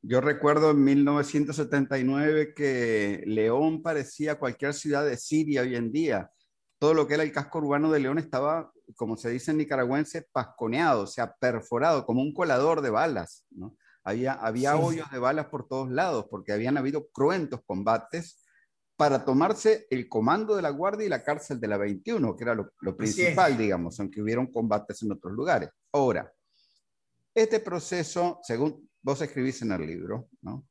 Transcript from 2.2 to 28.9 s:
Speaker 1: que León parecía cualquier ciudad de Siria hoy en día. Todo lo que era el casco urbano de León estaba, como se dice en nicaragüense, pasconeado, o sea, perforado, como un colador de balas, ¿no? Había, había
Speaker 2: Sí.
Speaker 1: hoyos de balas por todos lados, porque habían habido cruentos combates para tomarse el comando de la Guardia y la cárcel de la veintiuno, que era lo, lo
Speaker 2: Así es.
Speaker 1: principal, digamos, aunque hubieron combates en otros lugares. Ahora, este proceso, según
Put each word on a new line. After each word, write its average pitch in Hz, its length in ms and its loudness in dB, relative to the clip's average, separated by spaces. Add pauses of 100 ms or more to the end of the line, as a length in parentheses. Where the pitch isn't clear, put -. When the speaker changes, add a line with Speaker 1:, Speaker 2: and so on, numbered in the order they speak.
Speaker 1:
que 113 720 0
León 127 560 2
parecía 151 560 -4
cualquier 139 360 -4
ciudad 147 300 0
de 131 120 0
Siria 151 460 0
hoy 127 120 -2
en 117 160 -2
día. 131 400 0 (480)
Todo 151 160 4
lo 147 140 4
que 147 60 0
era 156 100 2
el 147 80 -4
casco 147 260 -4
urbano 147 320 2
de 151 100 4
León 135 180 0
estaba, 151 540 -2 (220)
como 110 220 -4
se 117 140 -6
dice 127 200 -6
en 156 80 0
nicaragüense, 147 720 -2
pasconeado, 123 720 0
o 95 40 -4
sea, - 280 -6
perforado, 127 680 0
como 127 180 0
un 147 100 -2
colador 156 500 2
de 127 80 0
balas, 113 600 -2
¿no? 92 260 -16 (280)
Había, 120 300 -2
había 123 400 0
Speaker 2:
Sí. 160 60 4
Speaker 1:
hoyos 160 300 -2
de 131 80 -8
balas 147 280 0
por 131 200 -10
todos 131 240 -6
lados, 143 400 0
porque 104 220 -8
habían 120 240 0
habido 143 320 -4
cruentos 139 580 0
combates 113 760 -2 (560)
para 139 280 2
tomarse 208 680 2
el 127 180 -4
comando 190 480 2
de 185 60 -2
la 151 80 0
Guardia 202 360 -4
y - 20 -2
la 135 140 -2
cárcel 147 380 -4
de 113 80 -4
la 104 80 0
veintiuno, 104 600 -2
que - 80 -10
era 117 100 0
lo, 104 260 -6
lo 92 120 -4
Speaker 2:
Así - 180 -6
es. - 60 -4
Speaker 1:
principal, 170 420 4
digamos, 90 420 -2
aunque 104 220 -6
hubieron 117 240 0
combates 107 560 -4
en 104 100 -4
otros 92 200 -10
lugares. 123 380 0 (220)
Ahora, 127 400 0 (1000)
este 220 260 4
proceso, 175 840 -4
según 127 460 -2 (120)